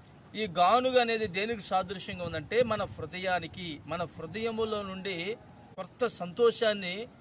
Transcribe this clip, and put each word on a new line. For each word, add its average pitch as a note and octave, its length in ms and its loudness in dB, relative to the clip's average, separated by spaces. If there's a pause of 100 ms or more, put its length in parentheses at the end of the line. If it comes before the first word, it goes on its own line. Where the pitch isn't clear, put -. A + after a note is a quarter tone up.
(340)
ఈ G#3+ 120 -2
గానుగ A3+ 540 6
అనేది A3+ 260 2
దేనికి G3+ 340 -2
సాదృశ్యంగా F#3 640 -4
ఉందంటే, E3 380 0
మన G#3+ 220 0
హృదయానికి. E3+ 1000 -4
మన E3 160 -2
హృదయములో G#3+ 800 -2
నుండి F#3+ 540 -6 (400)
కొత్త F#3+ 300 -4
సంతోషాన్ని G#3+ 1000 2 (120)